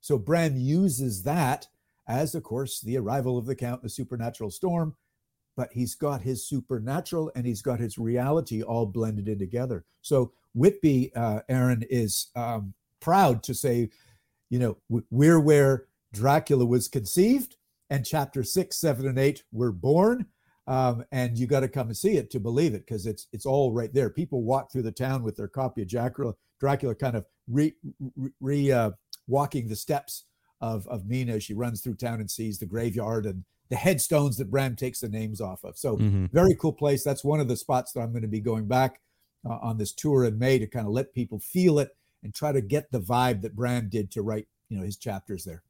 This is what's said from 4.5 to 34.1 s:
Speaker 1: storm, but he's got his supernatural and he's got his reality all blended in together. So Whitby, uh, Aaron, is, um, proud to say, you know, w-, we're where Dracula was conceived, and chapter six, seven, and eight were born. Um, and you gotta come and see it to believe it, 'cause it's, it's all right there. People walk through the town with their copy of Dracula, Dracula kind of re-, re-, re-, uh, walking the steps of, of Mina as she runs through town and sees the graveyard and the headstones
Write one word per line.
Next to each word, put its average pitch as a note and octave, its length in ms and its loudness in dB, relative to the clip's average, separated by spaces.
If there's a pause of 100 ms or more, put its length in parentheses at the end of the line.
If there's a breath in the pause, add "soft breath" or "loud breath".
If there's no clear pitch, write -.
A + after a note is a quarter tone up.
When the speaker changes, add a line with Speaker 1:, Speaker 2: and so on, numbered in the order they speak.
Speaker 1:
storm, E3+ 440 -2 (600)
but - 160 -4
he's B2 240 -4
got C#3 280 -2
his B2 220 -4
supernatural C#3 920 -4
and B2 100 -4
he's A2+ 160 -2
got B2 180 -2
his A#2 180 -4
reality A#2+ 640 0
all A#2 260 0
blended G#2+ 420 -2
in G#2+ 100 -2
together. A#2 460 -4 (160)
So B2+ 320 2 (200)
Whitby, C#3 640 4
uh, A2+ 320 0
Aaron, B2+ 420 2
is, A#2 460 -2
um, A2+ 380 -6 (260)
proud D#3+ 440 4
to C3 100 -6
say, A#2+ 380 0 (580 soft breath)
you B2 100 0
know, A#2+ 180 0 (120)
w-, A2+ 220 -2
we're D3+ 280 8
where C#3+ 460 6 (260)
Dracula C3 540 4
was A#2+ 240 2
conceived, G3 680 2 (340)
and C#3 160 -2
chapter C#3 380 -2
six, F3+ 340 -2
seven, C3+ 300 0
and C3 120 0
eight C3+ 320 2
were A#2 200 0
born. E3+ 540 2 (400)
Um, B2+ 460 0
and B2 260 -2
you B2 80 0
gotta C3+ 220 2
come B2 200 -4
and A2+ 100 -8
see G#3 200 2
it A#2+ 140 -4
to C3 80 -4
believe A#2 340 0
it, F#2+ 140 -8
'cause G#2 180 -6
it's, G#2+ 280 -8
it's G#2 120 -10
all C3+ 280 2
right A2+ 200 -4
there. B2+ 160 2
People C#3+ 340 -4
walk B2+ 280 -2
through B2+ 120 -4
the A2 80 -2
town C3 300 -4
with A2 140 -4
their G#2 140 -8
copy B2+ 320 -4
of F#2+ 80 -6
Dracula, A#2+ 440 -4 (260)
Dracula C#3 360 0
kind B2+ 220 -2
of G#2 80 -6 (220)
re-, D3 260 2 (420)
re-, C3 240 -8
re-, C#3 320 0
uh, A2+ 200 4 (360)
walking C#3 400 0
the A2 80 -6
steps - 480 -4 (380)
of, A2+ 260 -4
of G#2 180 -8
Mina A#2+ 280 -2
as G#2 100 -2
she - 100 -10
runs A2+ 280 -4
through A#2 140 -6
town A#2 260 -6
and G2+ 100 -8
sees A2 280 -6
the - 60 -8
graveyard A2 600 -2
and F#2+ 180 -6 (260)
the B2+ 60 -2
headstones C#3+ 640 2